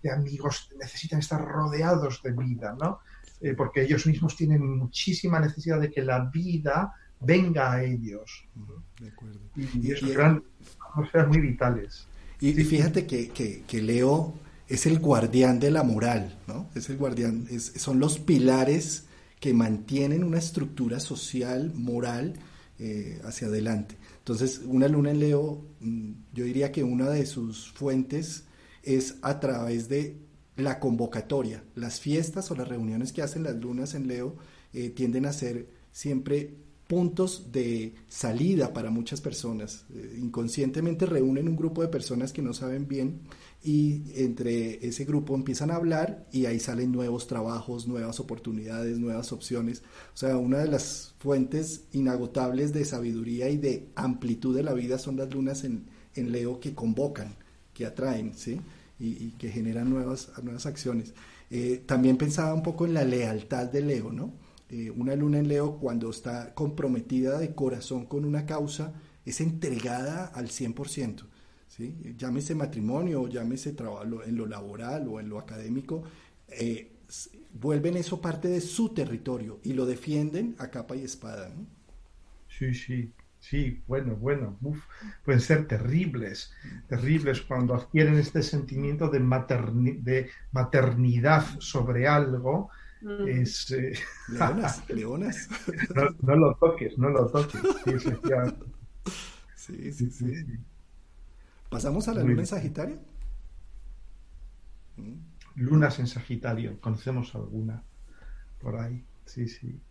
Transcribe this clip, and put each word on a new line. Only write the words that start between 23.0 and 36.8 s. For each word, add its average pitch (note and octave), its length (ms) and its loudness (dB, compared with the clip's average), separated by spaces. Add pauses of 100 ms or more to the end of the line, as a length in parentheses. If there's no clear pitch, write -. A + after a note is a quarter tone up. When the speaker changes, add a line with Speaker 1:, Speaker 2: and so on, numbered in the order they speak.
Speaker 2:
hacia A2 240 -6
adelante. G#2+ 480 -2 (220)
Entonces, B2+ 480 -2
una C3 220 4
luna D3 240 4
en D3 80 2
Leo, D3 440 2 (160)
mm, A2+ 300 -4 (240)
yo A#2+ 100 -4
diría C3+ 280 0
que D#3 120 0
una B2+ 260 2
de D3 160 4
sus A#2 460 -6
fuentes C#3 720 -2 (380)
es C3 400 0
a C#3+ 180 0
través A#2 480 -2
de D3 280 -2 (400)
la C3 240 0
convocatoria. A#2 840 0 (120)
Las A#2 260 -8
fiestas D#3 500 -2
o D#3+ 60 -4
las B2+ 120 -6
reuniones A#2 440 -4
que E3 100 -4
hacen D#3 220 -4
las C3 120 -4
lunas B2 380 -6
en C3+ 140 -4
Leo, B2 280 -4 (360)
eh, B2 180 -6
tienden B2+ 360 0
a C#3+ 60 0
ser A#2+ 360 -6 (240)
siempre C#3+ 600 -2 (320)